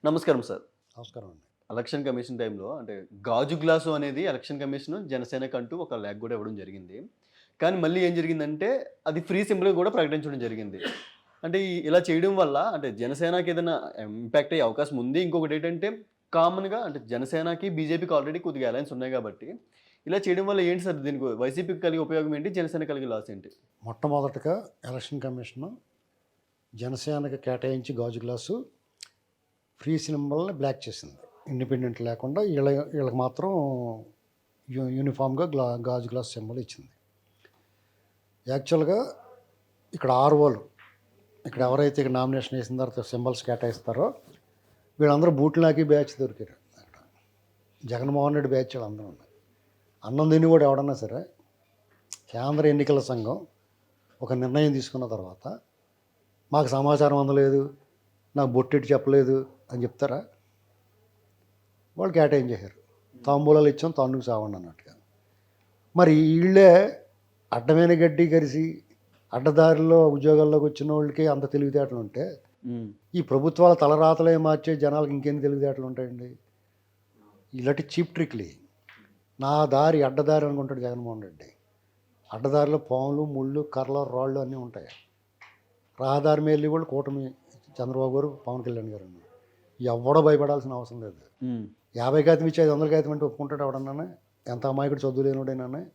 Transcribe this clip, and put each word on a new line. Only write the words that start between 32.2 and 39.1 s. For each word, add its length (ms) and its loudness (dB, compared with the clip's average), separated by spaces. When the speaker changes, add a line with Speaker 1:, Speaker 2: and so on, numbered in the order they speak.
Speaker 2:
వీళ్ళ, 420 0
వీళ్ళకి 320 -4
మాత్రం 340 -4
యు-, 200 -6
యూనిఫామ్‌గా 560 -2
గ్లా-, 420 -4
గాజు 240 -4
గ్లాస్ 200 -8
సింబల్ 260 -12
ఇచ్చింది. 320 -14
యాక్చువల్గా 680 0